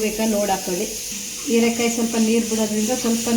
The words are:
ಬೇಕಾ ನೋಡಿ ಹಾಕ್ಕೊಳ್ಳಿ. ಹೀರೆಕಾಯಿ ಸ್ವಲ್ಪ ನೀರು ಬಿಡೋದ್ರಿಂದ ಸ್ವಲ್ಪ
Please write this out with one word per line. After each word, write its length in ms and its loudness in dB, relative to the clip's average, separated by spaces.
ಬೇಕಾ 280 0
ನೋಡಿ 220 0
ಹಾಕ್ಕೊಳ್ಳಿ. 320 -4
ಹೀರೆಕಾಯಿ 480 2
ಸ್ವಲ್ಪ 180 -2
ನೀರು 240 4
ಬಿಡೋದ್ರಿಂದ 500 0
ಸ್ವಲ್ಪ 340 0